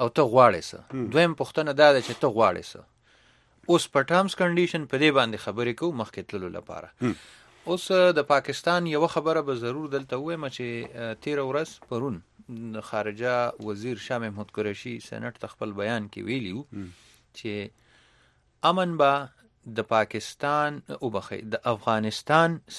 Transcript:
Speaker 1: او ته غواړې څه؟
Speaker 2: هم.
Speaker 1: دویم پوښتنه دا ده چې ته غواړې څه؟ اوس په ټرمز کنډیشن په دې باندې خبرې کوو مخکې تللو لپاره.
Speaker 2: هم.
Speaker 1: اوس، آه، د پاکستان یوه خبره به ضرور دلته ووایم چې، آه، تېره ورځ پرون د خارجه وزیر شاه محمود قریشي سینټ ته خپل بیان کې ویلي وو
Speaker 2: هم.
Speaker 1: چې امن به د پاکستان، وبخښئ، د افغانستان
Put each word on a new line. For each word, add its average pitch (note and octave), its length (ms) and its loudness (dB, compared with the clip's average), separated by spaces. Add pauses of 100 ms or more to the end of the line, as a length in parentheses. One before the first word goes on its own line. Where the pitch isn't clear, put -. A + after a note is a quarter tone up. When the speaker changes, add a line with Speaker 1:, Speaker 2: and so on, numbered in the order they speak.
Speaker 1:
او A#2 80 2
ته D#3 140 2 (100)
غواړې A#2 360 8
څه؟ - 100 -14 (140)
Speaker 2:
هم. B2+ 200 -6
Speaker 1:
دویم E3 280 4
پوښتنه D3+ 300 -4 (100)
دا D3 120 12
ده C3 140 6
چې A#2+ 140 -6
ته D3 160 4
غواړې G2 360 4
څه؟ - 80 -18 (920)
اوس E3+ 120 6 (100)
په C#3 140 4
ټرمز F#3 320 2
کنډیشن F3 420 2 (100)
په C3+ 100 2
دې D#3 160 6
باندې A2+ 260 0
خبرې A#2 360 -2
کوو D#3+ 200 -2
مخکې G#2+ 200 -8 (120)
تللو F#2 240 -6
لپاره. F2 320 -12 (120)
Speaker 2:
هم. A#2 140 0 (500)
Speaker 1:
اوس، F3+ 260 -4
آه، F3+ 280 6
د C#3+ 140 2
پاکستان E3+ 540 0
یوه D#3 280 2
خبره D#3+ 340 0
به C3+ 140 0
ضرور C#3 320 -6
دلته C3 240 -4
ووایم D#3+ 300 -8
چې، B2 200 -8
آه، A#2 540 -8
تېره D3 280 -2
ورځ D3+ 380 -6
پرون A#2+ 320 -4 (560)
د G#2+ 140 -10
خارجه A2 460 -2 (320)
وزیر G#2+ 280 -6 (100)
شاه B2 180 -4
محمود G#2 340 -10
قریشي G#2 360 -4 (140)
سینټ A2+ 260 -10 (100)
ته - 100 -8
خپل A2 260 -8
بیان G#2+ 320 -4
کې G#2 160 -12
ویلي A#2 240 -6
وو A2+ 200 -8
Speaker 2:
هم. F#2+ 180 -10 (480)
Speaker 1:
چې G#2+ 140 -8 (1160)
امن F3+ 260 0
به C#3 320 4 (480)
د A2+ 160 -2
پاکستان، C#3+ 880 0 (240)
وبخښئ، G#2 360 -6 (140)
د - 0 - (180)
افغانستان A#2 840 2 (200)